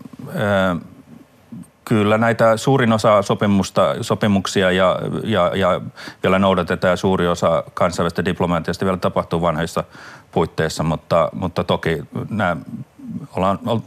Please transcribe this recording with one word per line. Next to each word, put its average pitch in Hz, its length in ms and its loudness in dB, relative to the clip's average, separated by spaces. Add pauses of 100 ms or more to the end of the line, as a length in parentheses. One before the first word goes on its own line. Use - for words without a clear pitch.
(280)
ö, 98 480 0 (1080)
kyllä 107 320 2
näitä 113 400 4
suurin 127 360 2
osa 107 280 4
sopimusta, 98 800 2
sopimuksia 98 680 0
ja, 90 280 2 (240)
ja, 92 320 2
ja 90 260 0 (420)
vielä 95 160 4
noudatetaan 92 520 2
ja 87 60 2
suuri 92 300 0
osa 85 360 0 (100)
kansainvälistä 87 520 -2
diplomatiasta 87 600 -2
vielä 92 120 -2
tapahtuu 87 440 -2
vanhoissa 82 420 -2 (480)
puitteissa, 80 520 -2
mutta, 80 500 0
mutta 92 300 -4
toki 80 400 -2 (260)
nämä 95 280 -2 (800)
ollaan 92 300 0
ol-, 113 220 -2